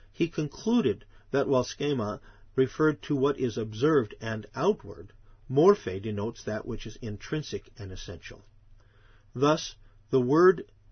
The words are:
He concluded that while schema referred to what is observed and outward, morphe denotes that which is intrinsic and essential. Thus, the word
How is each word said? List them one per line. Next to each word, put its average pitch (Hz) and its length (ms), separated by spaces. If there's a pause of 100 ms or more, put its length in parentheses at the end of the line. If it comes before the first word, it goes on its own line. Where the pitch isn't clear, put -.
(120)
He 165 160
concluded 160 760 (260)
that 135 180
while 127 160
schema 127 560 (340)
referred 147 480
to 147 140
what 139 220
is 123 200
observed 113 600
and 110 340
outward, - 580 (380)
morphe 135 520
denotes 107 420
that 107 200
which - 220
is 107 160
intrinsic 110 760
and 95 140
essential. 87 500 (920)
Thus, 147 400 (360)
the 131 100
word 160 440 (260)